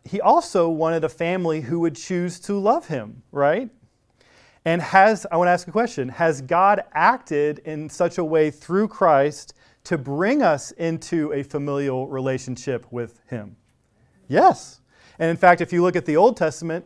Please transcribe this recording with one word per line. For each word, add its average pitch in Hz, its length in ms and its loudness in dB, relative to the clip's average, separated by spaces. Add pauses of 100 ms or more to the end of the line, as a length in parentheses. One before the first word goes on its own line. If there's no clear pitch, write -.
he 196 160 -6
also 196 480 2
wanted 160 360 -2
a 156 40 0
family 170 540 -4
who 160 180 -4
would 170 160 -2
choose 175 440 -6
to 202 180 -4
love 233 300 0
him, 117 340 -10 (100)
right? 147 380 0 (960)
And 165 160 0
has, 196 480 4
I 165 80 0
wanna 175 140 4
ask 175 140 -2
a 170 60 -14
question, 151 380 -4
has 151 320 0
God 190 400 2 (100)
acted 151 680 0
in 156 280 -10
such 175 300 -2
a 175 60 0
way 156 260 2
through 196 380 -2
Christ 147 640 2 (300)
to 175 120 -4
bring 170 460 0
us 156 300 0
into 160 600 -4
a 143 120 -4
familial 139 640 -4
relationship 131 840 -6
with 117 380 -10
him? 104 260 -12 (720)
Yes. - 540 2 (400)
And 165 100 0
in 170 60 -2
fact, 175 240 6
if 165 120 -6
you 175 100 2
look - 120 2
at - 100 -4
the 151 120 0
Old 220 200 4
Testament, 165 500 -4